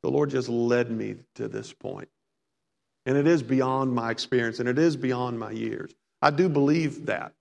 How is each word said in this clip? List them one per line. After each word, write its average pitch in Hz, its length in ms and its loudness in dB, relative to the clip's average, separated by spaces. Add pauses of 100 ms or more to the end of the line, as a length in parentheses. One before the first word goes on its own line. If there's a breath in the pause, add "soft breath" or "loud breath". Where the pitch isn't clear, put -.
the - 80 -2
Lord 143 200 2
just 127 180 -2
led 120 420 2
me 107 260 -6 (180)
to 110 140 -8
this 113 260 -10
point." - 340 -12 (960)
And 135 100 2
it 143 120 4
is 165 120 6
beyond 131 540 0
my 117 160 -2
experience, 117 480 -2
and 123 100 -2
it 127 120 2
is 160 160 2
beyond 123 420 -4
my 107 140 -10
years. 110 420 -8 (260)
I 147 120 6
do 180 160 2
believe 151 580 2
that. - 340 -6